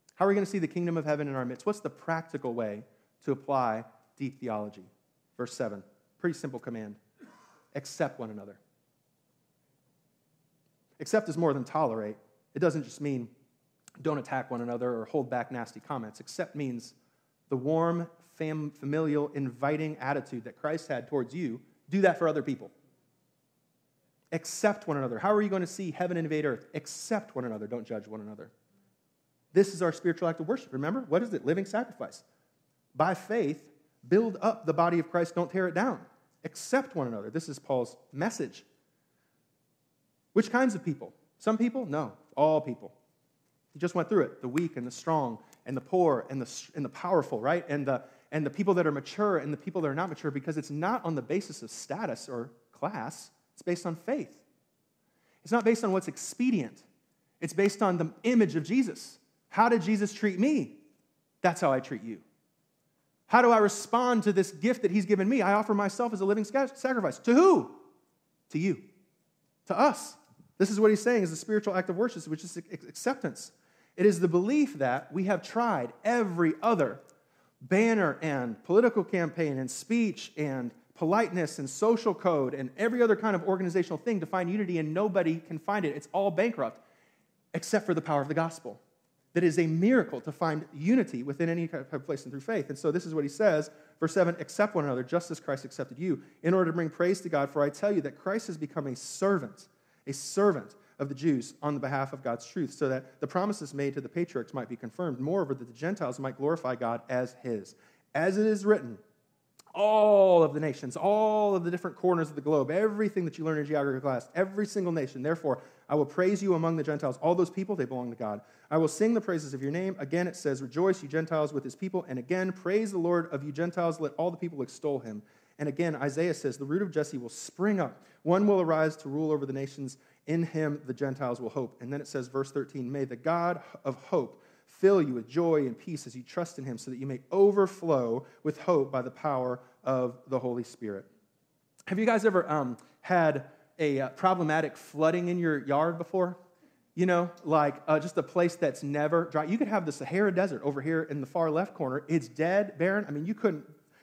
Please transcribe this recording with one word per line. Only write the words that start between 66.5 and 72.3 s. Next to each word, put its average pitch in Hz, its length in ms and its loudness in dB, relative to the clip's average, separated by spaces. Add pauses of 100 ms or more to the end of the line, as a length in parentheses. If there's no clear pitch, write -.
sacrifice. 226 460 -2
To 233 140 4
who? 349 360 8 (800)
To 156 80 -4
you. 165 240 0 (840)
To - 120 -2
us. - 380 2 (420)
This 196 120 2
is 202 80 -2
what 214 120 6
he's 214 120 2
saying 240 200 2
is 165 80 -2
the 160 60 -8
spiritual 208 380 -2
act 185 160 -2
of 170 60 -4
worship, 208 320 -4
which 156 160 -6